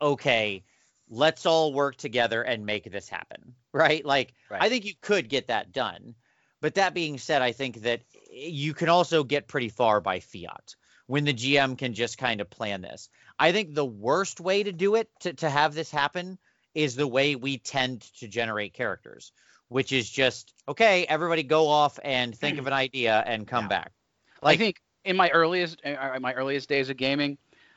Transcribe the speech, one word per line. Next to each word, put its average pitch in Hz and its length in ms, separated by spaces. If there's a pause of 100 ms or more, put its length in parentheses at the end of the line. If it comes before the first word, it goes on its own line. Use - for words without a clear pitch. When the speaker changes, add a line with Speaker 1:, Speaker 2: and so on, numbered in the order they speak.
Speaker 1:
"Okay, 117 600 (480)
let's 147 340
all 160 300
work 139 220
together 113 460
and 117 220
make 104 260
this 95 180
happen," - 460 (180)
right? 151 320
Like, 139 280 (160)
Speaker 2:
Right. 107 140
Speaker 1:
I 208 80
think 233 160
you 196 160
could 185 260
get 127 200
that 95 240
done. 117 420 (460)
But 156 160
that 185 180
being 156 240
said, 143 240
I 123 100
think 120 300
that 120 180 (300)
you 147 420
can 156 160
also 165 360
get 139 240
pretty 123 200
far 107 320
by 92 200
fiat - 560 (300)
when 143 180
the 143 80
G 131 260
M 131 180
can 127 160
just 113 260
kind 117 220
of 101 80
plan 101 320
this. - 280 (300)
I 160 140
think 180 220
the 143 100
worst 131 560
way 190 220
to 202 100
do 185 220
it, 226 160 (100)
to, 175 140
to 160 160
have 147 240
this 156 160
happen, 175 480 (360)
is 147 220
the 147 100
way 135 300
we 131 220
tend 127 420 (200)
to 117 80
generate 107 440
characters, - 600 (360)
which 131 240
is 123 160
just, - 460 (140)
"Okay, 185 380
everybody 165 360
go 156 260
off 147 340
and 127 320
think 147 240
of 131 80
an 135 60
idea 127 540
and 110 200
come 117 180
Speaker 2:
Yeah. 104 40
Speaker 1:
back." 92 240 (480)
Speaker 2:
I - 60
Speaker 1:
Like 151 120
Speaker 2:
think 208 220 (240)
in 185 120
my 180 140
earliest, 165 540
uh, 147 40
uh, 135 320
my 127 140
earliest 135 340
days 139 220
of 135 60
gaming, 139 420 (380)